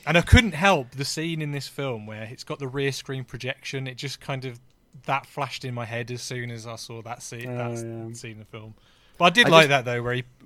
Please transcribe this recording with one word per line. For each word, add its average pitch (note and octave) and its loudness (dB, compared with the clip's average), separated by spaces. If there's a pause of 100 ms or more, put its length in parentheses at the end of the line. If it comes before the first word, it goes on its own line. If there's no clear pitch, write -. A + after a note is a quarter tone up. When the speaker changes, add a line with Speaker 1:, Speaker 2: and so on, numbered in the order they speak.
Speaker 1:
and D#3 4
I F3 8
couldn't A#3 8
help D3+ 4
the C3+ -6
scene D#3+ -4
in D3 -4
this C#3+ -6
film B2 -6
where G#2+ -12
it's - -16
got D3 -8
the C#3 -6
rear C#3 -2
screen C3 -8
projection. B2+ -8
It B2+ -12
just C3+ -10
kind C3 -8
of, B2 -12 (460)
that C3+ -2
flashed - -8
in B2+ -6
my A#2+ -6
head A#2 -6
as A#2+ -8
soon B2 -8
as A2+ -14
I A#2 -12
saw A2+ -14
that A2+ -12
scene, B2 -12
Speaker 2:
Oh, B2 -8 (180)
Speaker 1:
that A#2 -8
Speaker 2:
yeah. A2+ -10
Speaker 1:
scene A#2 -14
in G#2+ -18
the A2 -20
film. A2 -16 (440)
But F3 4
I F#3 8
did A#3 4
Speaker 3:
I - 6
Speaker 1:
like E3 12
Speaker 3:
just D3+ 6
Speaker 1:
that, C3+ 2
though, A#2+ -2
where B2 -2
he, B2 -4 (220)